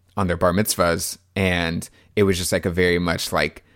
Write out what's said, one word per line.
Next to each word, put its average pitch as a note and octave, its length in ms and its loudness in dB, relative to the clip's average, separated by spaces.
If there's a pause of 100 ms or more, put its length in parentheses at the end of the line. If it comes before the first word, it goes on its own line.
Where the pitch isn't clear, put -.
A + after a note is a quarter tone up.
(160)
on G2+ 100 -2
their F2 100 -2
bar F2 160 2
mitzvahs, F2 680 0 (180)
and F2+ 520 -2 (280)
it G#2 80 4
was F#2+ 120 2
just, F2 160 -4
like, F#2+ 140 0
a F#2 40 0
very F2 280 2
much, E2+ 340 -2
like, D#2 300 -2 (140)